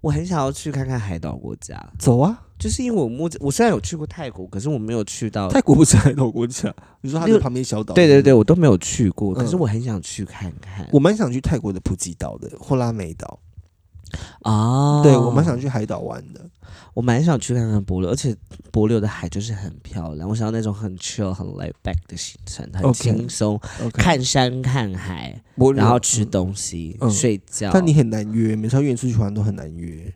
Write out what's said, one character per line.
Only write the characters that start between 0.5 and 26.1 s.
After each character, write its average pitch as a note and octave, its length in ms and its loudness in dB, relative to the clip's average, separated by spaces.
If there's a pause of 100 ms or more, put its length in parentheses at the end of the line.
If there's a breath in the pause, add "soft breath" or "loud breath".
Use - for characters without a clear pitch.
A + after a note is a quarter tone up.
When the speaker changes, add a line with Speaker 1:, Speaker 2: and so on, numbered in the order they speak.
Speaker 1:
去 C#3+ 200 -8
看 C3+ 160 -4
看 B2+ 120 -4
海 G2 180 -6
岛 D2+ 180 -8
国 A#1+ 200 -12
家。 - 280 -16 (140)
Speaker 2:
走 B2 220 4
啊。 F#3+ 240 2 (160)
Speaker 1:
就 G#3+ 100 -2
是 B3+ 140 -2
因 A#3+ 100 -2
为 G3 80 2
我 B2 60 0
目 C3+ 200 -4
前， D#3+ 160 -8
我 C#3 80 0
虽 A#3 140 2
然 G#3+ 80 4
有 G#2+ 80 -2
去 E3 160 -8
过 D3+ 80 -8
泰 D3 240 -12
国， F#2 180 -14
可 G2 120 -8
是 C3 100 -4
我 D3 80 -2
没 A2 160 -4
有 A2 100 -2
去 G#2+ 260 -6
到。 G2 200 -4
Speaker 2:
泰 C4+ 120 4
国 C#3+ 140 8
不 D#3 80 8
是 - 140 8
海 B2+ 160 6
岛 C3 160 2
国 A#2 160 -2
家， - 280 -6 (280 soft breath)
你 C3+ 80 -8
说 D#3 100 -2
它 E3+ 60 -2
的 G#3+ 140 6
旁 B2+ 120 -2
边 B2+ 120 -4
小 G#2+ 200 -4
岛。 - 120 -4
Speaker 1:
对， F3 120 8
对， C#3 140 10
对， C#3 120 8
我 A2 100 8
都 D#3+ 120 6
没 E3+ 120 4
有 G2+ 100 6
去 - 320 0
过， G2 240 -4
Speaker 2:
嗯。 - 20 -4
Speaker 1:
可 B2 120 -2
是 E3+ 80 -2
我 F3 100 0
很 A2 160 -2
想 A2 200 -6
去 - 220 -10
看 F2+ 380 -12
看。 F#2+ 300 -14
Speaker 2:
我 C#3+ 80 8
蛮 F#3 180 4
想 D#3+ 140 -2
去 C3 100 -4
泰 C#3 160 -2
国 G#2 160 -4
的 F#2 60 -6
普 - 160 -4
吉 F2+ 180 -10
岛 A#1 240 -10
的， - 220 -14
或 - 160 -2
拉 A#2+ 180 0
美 F2+ 220 -8
岛。 - 240 -16 (1040 loud breath)
Speaker 1:
啊。 B2+ 580 2
Speaker 2:
对， C#3+ 160 8
我 A#2+ 140 2
蛮 B2 120 4
想 B2 160 0
去 C#3 80 -4
海 A2 180 -2
岛 - 140 -6
玩 - 240 -10 (100)
的。 - 160 -20 (440 loud breath)
Speaker 1:
我 A#2 80 -4
蛮 B2 200 2
想 E3 160 4
去 B2 160 -4
看 A#2 160 0
看 G#2 160 0
帛 F#2 160 -2
琉， F#2 60 0
而 A2 80 0
且 C3 180 -2 (380)
帛 G#2+ 160 2
琉 A2+ 140 2
的 G#2+ 60 -2
海 - 200 -8
就 F#2 140 -6
是 A2+ 100 -8
很 G2 180 -8 (140)
漂 E2 300 -10
亮， E2 160 -8
我 A2 40 -2
想 A2+ 120 -2
要 A2 60 -2
那 A2+ 100 -2
种 G#2+ 120 -2
很 G2 240 -8
chill、 F#2+ 360 -4
很 F#2 140 -8
laid F#2 260 -10 (100)
back F2 140 -4 (100)
的 F2 80 -16
行 - 300 -12
程， - 280 -12
很 B2 200 2
轻 A#2 340 0
松， G#2+ 280 -2
Speaker 2:
OK，OK。 A2+ 460 -6
Speaker 1:
看 D3 220 2
山 B2+ 380 0
看 B2+ 320 -2
海， F2 440 -10 (200)
Speaker 2:
帛 C3 160 6
琉， - 20 2
Speaker 1:
然 A2 140 4
后 B2 100 4
吃 A2+ 240 -2